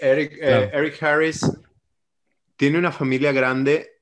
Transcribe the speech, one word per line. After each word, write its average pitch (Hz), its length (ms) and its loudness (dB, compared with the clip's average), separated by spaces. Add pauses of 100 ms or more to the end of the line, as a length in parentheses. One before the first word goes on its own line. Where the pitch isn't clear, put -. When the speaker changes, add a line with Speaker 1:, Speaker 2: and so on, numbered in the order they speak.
Speaker 1:
Eric, 143 360 0
eh, 127 300 2
Speaker 2:
Claro. - 20 -
Speaker 1:
Eric 147 300 -4
Harris 156 380 0 (1160)
tiene 143 220 2
una 175 140 0
familia 135 400 -2
grande 135 580 0 (120)